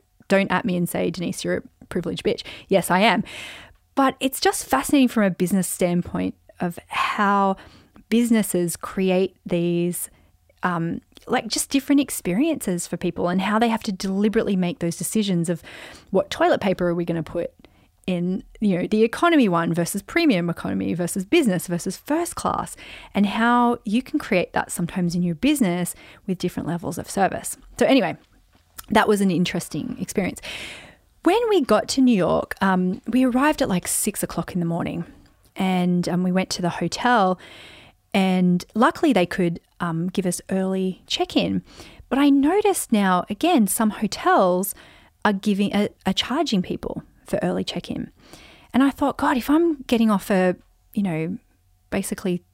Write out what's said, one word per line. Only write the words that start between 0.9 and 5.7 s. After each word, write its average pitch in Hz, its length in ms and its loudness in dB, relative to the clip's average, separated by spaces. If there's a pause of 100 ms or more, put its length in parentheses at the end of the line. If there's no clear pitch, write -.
Denise, 170 360 -6
you're 175 180 -2 (120)
a - 0 - (120)
privileged 175 340 -4
bitch. - 200 -2 (240)
Yes, 180 240 2
I 180 80 4
am. 208 240 4 (720)
But 269 240 2
it's 262 200 -4
just - 260 0
fascinating 269 420 4
from 226 160 2
a 196 80 4
business 180 360 0
standpoint 180 680 -2 (240)